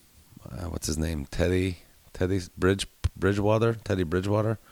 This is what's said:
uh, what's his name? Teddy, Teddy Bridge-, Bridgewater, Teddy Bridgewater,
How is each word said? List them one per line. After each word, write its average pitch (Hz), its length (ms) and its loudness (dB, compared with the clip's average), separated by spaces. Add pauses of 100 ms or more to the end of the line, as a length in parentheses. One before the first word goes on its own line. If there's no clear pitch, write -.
(520)
uh, - 180 -10
what's 80 180 -6
his 76 100 -2
name? 78 320 -2
Teddy, 90 480 2 (360)
Teddy 92 280 0 (160)
Bridge-, 98 300 2 (280)
Bridgewater, 104 680 2
Teddy 95 200 0
Bridgewater, 101 540 0 (140)